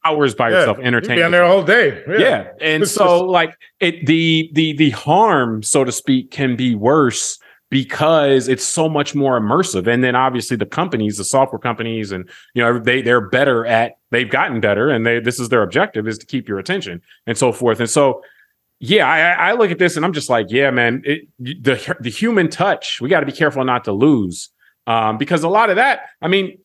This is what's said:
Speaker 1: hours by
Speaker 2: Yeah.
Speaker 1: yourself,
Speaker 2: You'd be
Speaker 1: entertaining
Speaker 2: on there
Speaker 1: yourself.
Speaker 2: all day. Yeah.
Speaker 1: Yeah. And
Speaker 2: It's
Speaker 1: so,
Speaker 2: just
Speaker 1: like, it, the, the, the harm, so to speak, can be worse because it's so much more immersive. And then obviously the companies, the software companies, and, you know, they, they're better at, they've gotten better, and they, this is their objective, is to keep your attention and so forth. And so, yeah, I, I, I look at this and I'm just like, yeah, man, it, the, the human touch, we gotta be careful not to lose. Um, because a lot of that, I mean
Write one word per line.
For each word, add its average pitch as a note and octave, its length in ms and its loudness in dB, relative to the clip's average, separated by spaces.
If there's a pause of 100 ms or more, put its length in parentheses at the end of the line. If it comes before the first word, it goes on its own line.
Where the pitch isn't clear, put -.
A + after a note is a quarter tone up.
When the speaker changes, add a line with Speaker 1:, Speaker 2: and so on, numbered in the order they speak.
Speaker 1:
hours D3 300 2
by A#2 160 2
Speaker 2:
Yeah. F#3 80 4
Speaker 1:
yourself, A2+ 180 2
Speaker 2:
You'd C3 60 -12
be B2+ 60 -2
Speaker 1:
entertaining B2 360 2
Speaker 2:
on E3+ 60 2
there F3 140 4
Speaker 1:
yourself. F#3+ 160 6
Speaker 2:
all D#3 60 -4
day. G3+ 420 2
Yeah. G3 100 0
Speaker 1:
Yeah. G3 300 0 (120)
And D#3 220 0
Speaker 2:
It's G3 100 -2
Speaker 1:
so, F3+ 280 4
Speaker 2:
just F#3 60 -2
Speaker 1:
like, E3+ 280 0 (260)
it, E3+ 260 -2
the, D#3+ 460 2
the, D#3 240 0
the D3 140 4
harm, C#3 720 2
so - 200 2
to B2 100 0
speak, C3 380 -2
can B2+ 260 -2
be B2+ 180 0
worse B2+ 640 0 (320)
because C#3 760 2
it's B2+ 180 -2
so D#3+ 240 -2
much D3 260 -2
more C3+ 260 0
immersive. G#2+ 460 0
And A#2+ 180 2
then B2 100 0
obviously B2+ 440 0
the G2+ 80 -4
companies, A2 500 -4
the G2 80 -10
software - 360 0
companies, A2+ 520 -6
and, F#2 160 -10 (260)
you B2 80 0
know, A#2+ 160 2
they, B2 220 0
they're A#2+ 260 2
better B2+ 380 0
at, A#2 280 0 (180)
they've A#2 180 0
gotten C3 320 -2
better, G#2+ 300 2
and A#2 160 0
they, A#2 140 0
this A#2+ 200 -4
is A#2 80 -6
their A#2 140 2
objective, A2+ 440 -2
is A2 120 -6
to - 80 -20
keep B2 220 -8
your G2 100 -4
attention F#2+ 420 -8 (260)
and A2+ 120 -4
so B2+ 120 2
forth. A2+ 300 -2
And - 80 -2
so, C#3 320 0 (580)
yeah, D#3+ 300 0
I, D#3+ 120 2
I, F3 300 2
I - 40 0
look A3 160 2
at - 80 -6
this F3 180 0
and D#3 80 -2
I'm F#3 80 0
just D3+ 160 -6
like, A2+ 220 0
yeah, C3+ 200 2
man, B2 360 0
it, D3 220 -6 (100)
the, B2+ 640 -4
the A#2+ 100 -6
human G#3 400 0
touch, - 500 -4
we B2 80 -6
gotta D#3+ 180 2
be C3+ 60 -6
careful C3+ 320 -2
not B2 200 -2
to G#2+ 80 -4
lose. G#2+ 580 0 (360)
Um, A2 300 0
because D#3 260 -2
a E3 60 -2
lot G#3+ 220 2
of F3+ 60 0
that, B3 240 0 (200)
I D#3+ 80 -4
mean F#3+ 360 -2